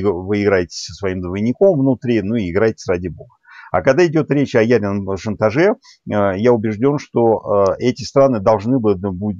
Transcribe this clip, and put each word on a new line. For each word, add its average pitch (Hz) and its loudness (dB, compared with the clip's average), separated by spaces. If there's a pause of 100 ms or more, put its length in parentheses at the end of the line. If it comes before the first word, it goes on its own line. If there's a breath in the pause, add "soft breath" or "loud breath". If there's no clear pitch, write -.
иг-, 98 0
вы 98 -4
играете 98 0
со - -14
своим 95 -6
двойником 113 0
внутри, 123 0
ну 101 -4
и 101 -2
играйтесь 107 -2
ради 90 -2
бога». - -18 (380 loud breath)
А 92 0
когда 135 4
идет 151 0
речь 139 0
о 117 4
ядерном 101 0
шантаже, 110 0 (340 soft breath)
э, 104 -6 (240)
я 123 4
убежден, 117 0
что, 107 2
э, 82 0
эти 120 -2
страны 135 2
должны 110 2
были 107 2
бы 98 -6